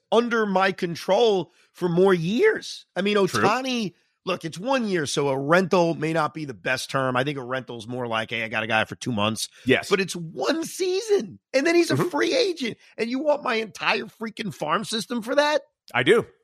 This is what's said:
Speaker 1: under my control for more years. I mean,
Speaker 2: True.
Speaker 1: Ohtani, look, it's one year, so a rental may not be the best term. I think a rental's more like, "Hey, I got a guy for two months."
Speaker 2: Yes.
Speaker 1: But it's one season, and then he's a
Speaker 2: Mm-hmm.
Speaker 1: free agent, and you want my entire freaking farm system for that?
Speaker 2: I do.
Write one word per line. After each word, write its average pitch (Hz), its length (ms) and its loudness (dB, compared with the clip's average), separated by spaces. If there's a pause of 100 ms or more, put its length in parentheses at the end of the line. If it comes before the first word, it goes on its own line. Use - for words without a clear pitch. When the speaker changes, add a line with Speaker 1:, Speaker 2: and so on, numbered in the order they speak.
(100)
Speaker 1:
under 226 360 2
my 190 260 2
control 190 800 0 (200)
for 180 160 -4
more 185 260 6
years. 220 720 0 (100)
I 180 60 -2
mean, 208 120 0 (120)
Speaker 2:
True. 104 160 0
Speaker 1:
Ohtani, 233 520 0 (300)
look, 175 200 -6
it's 165 140 -8
one 247 300 -2
year, 165 180 0
so 143 220 -2
a 135 100 -2
rental 170 560 2
may 151 180 -4
not 151 220 -2
be 156 100 -8
the 131 100 -10
best 127 360 -4
term. 131 260 0
I 131 80 2
think 143 140 -4
a 127 60 -10
rental's 120 440 -8
more 123 180 -6
like, 113 240 -2
"Hey, 113 140 -4
I 113 40 -6
got 110 140 -4
a 110 60 -6
guy 110 160 4
for - 100 -12
two - 180 -6
months." 107 360 0 (160)
Speaker 2:
Yes. 123 260 2
Speaker 1:
But 190 100 2
it's - 140 -4
one 202 500 -4
season, 381 760 -2 (120)
and 277 140 2
then 339 80 2
he's 339 160 4
a - 40 2
Speaker 2:
Mm-hmm. 349 160 0
Speaker 1:
free 330 240 0
agent, 285 420 -2 (200)
and 233 140 -4
you 262 80 -2
want 285 240 0
my 247 140 -2
entire 220 480 -2
freaking 214 500 -10
farm 170 300 -2
system 233 360 -4
for 226 140 -4
that? 294 280 4 (300)
Speaker 2:
I 123 120 2
do. 196 220 4 (180)